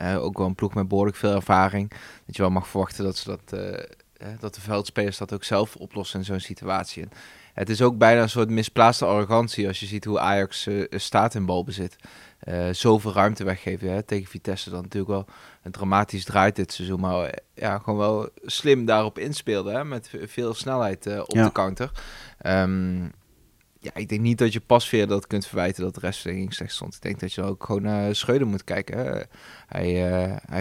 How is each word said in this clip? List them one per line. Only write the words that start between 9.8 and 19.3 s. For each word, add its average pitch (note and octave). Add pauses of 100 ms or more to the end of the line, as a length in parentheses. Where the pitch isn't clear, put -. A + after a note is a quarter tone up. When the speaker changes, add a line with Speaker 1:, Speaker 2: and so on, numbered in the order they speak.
Speaker 1:
je G#2
ziet G2+
hoe G#2
Ajax, G2
eh, G2+
staat G#2
in G2
balbezit. F2+ (420)
Eh, F2
zoveel G#2+
ruimte G2+
weggeven, F#2
hè, G2+
tegen G2
Vitesse, F#2
dat F2+
natuurlijk G2
wel G2 (380)
een F2+
dramatisch G2
draait G2+
dit F#2
seizoen, F#2
maar, F#2
eh, C#2+ (220)
ja, G2+
gewoon G#2+
wel G#2+ (160)
slim C3+
daarop G#2+
inspeelde, G2+